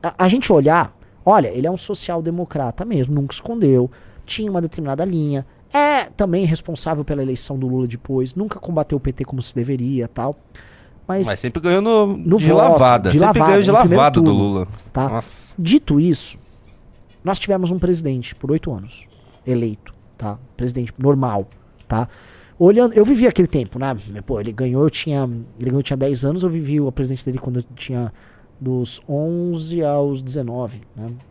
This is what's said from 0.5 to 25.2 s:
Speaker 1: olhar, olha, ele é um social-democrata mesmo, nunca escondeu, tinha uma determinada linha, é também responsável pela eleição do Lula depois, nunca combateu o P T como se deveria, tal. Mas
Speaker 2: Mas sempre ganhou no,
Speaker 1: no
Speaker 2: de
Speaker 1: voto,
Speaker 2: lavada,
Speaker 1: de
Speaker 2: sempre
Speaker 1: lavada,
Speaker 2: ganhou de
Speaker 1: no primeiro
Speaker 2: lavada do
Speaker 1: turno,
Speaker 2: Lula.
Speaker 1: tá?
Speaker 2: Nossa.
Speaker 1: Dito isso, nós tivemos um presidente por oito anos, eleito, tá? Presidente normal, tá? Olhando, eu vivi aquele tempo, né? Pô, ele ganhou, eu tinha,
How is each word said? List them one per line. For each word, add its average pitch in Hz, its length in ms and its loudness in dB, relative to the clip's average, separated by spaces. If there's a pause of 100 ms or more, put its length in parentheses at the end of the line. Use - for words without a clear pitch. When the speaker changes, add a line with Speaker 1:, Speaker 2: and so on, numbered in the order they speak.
Speaker 1:
olhar, 156 440 4 (280)
olha, 180 220 6
ele 127 220 -2
é - 20 0
um 185 60 -4
social-democrata 170 1080 -6
mesmo, 147 300 -2
nunca 139 180 -2
escondeu, 139 560 2 (360)
tinha 214 260 -6
uma 180 100 -2
determinada 156 440 -6
linha, 151 420 -2 (260)
é 294 320 2
também 190 400 -2
responsável 160 600 -4
pela 143 160 -4
eleição 131 380 -6
do 131 80 -4
Lula 127 220 -2
depois, 131 460 -4
nunca 202 260 -8
combateu 156 360 -4
o 131 40 -2
P 127 120 -4
T 131 120 -8
como 127 180 -8
se - 120 -12
deveria, 127 520 -4
tal. 127 320 -8 (680)
Mas 190 200 -2
Speaker 2:
Mas 101 140 -2
sempre 127 200 -4
ganhou 175 220 2
no, 214 340 2
Speaker 1:
no 165 220 2
Speaker 2:
de 156 80 2
Speaker 1:
voto, 156 100 6
Speaker 2:
lavada, 123 540 6
Speaker 1:
de - 80 4
Speaker 2:
sempre 202 220 4
Speaker 1:
lavada, 160 100 6
Speaker 2:
ganhou 202 120 6
de 190 60 4
Speaker 1:
no 214 100 6
primeiro 175 180 6
Speaker 2:
lavada 139 240 6
do 165 40 6
Speaker 1:
turno, 117 180 4
Speaker 2:
Lula. 98 260 0 (240)
Speaker 1:
tá? 131 160 -2
Speaker 2:
Nossa. - 500 -8
Speaker 1:
Dito 170 420 2
isso, 165 380 -2 (840)
nós 190 160 -2
tivemos 185 320 -2
um 185 80 -2
presidente 160 560 -2
por 135 180 -8
oito 156 200 -4
anos, 101 340 -14 (400)
eleito, 117 460 -4 (240)
tá? 110 220 -8 (180)
Presidente 123 400 -6
normal, 127 500 0 (400)
tá? 117 220 -2 (500)
Olhando, 226 360 6
eu 214 100 6
vivi 247 220 2
aquele 185 220 2
tempo, 123 300 -4
né? 135 160 -2 (300)
Pô, 117 160 -4
ele 110 120 -6
ganhou, 127 300 0
eu 156 80 4
tinha, 139 340 -4 (360)